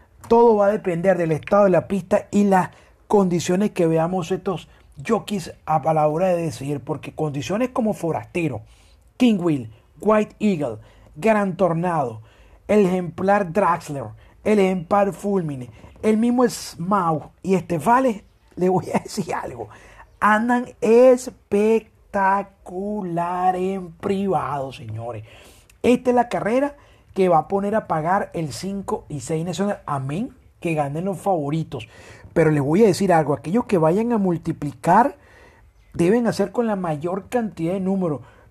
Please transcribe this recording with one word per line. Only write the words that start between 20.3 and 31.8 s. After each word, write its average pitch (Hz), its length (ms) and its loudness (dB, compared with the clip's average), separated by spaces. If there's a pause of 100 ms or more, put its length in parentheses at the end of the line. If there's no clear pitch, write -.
espectacular 202 2750 0
en 185 340 -4
privado, 151 800 -4
señores. 110 540 -12 (580)
Esta 247 280 2
es 247 40 2
la 240 140 0
carrera 247 480 -2 (360)
que 185 140 2
va 170 120 4
a - 100 -4
poner 202 260 -2
a 214 120 -2
pagar 175 460 -2
el 156 200 -6
cinco 196 560 -8
y 147 100 -10
seis 160 240 -4
Nacional, 196 420 -4
amén, 143 480 -6 (280)
que 170 120 -2
ganen 151 300 -4
los 190 160 -4
favoritos. 156 720 -4 (420)